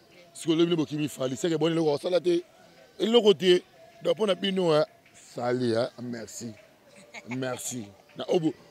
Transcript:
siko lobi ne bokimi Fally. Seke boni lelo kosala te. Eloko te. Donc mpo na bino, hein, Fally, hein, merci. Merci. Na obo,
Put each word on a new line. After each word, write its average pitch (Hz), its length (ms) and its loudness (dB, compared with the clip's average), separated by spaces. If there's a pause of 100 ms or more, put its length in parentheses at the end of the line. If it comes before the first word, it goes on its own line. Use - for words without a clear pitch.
(340)
siko 160 220 -2
lobi 170 160 4
ne 175 40 0
bokimi 151 320 -2
Fally. 131 280 -6
Seke 165 220 -2
boni 160 180 0
lelo 165 100 0
kosala 170 340 0
te. 175 240 0 (560)
Eloko 220 340 6
te. 180 280 4 (400)
Donc 170 140 0
mpo 208 120 -4
na 185 80 2
bino, 185 380 0
hein, 151 120 4 (280)
Fally, 123 600 -2
hein, 123 140 0 (120)
merci. 117 520 -12 (760)
Merci. 123 580 -8 (320)
Na - 120 -10
obo, 160 240 2 (180)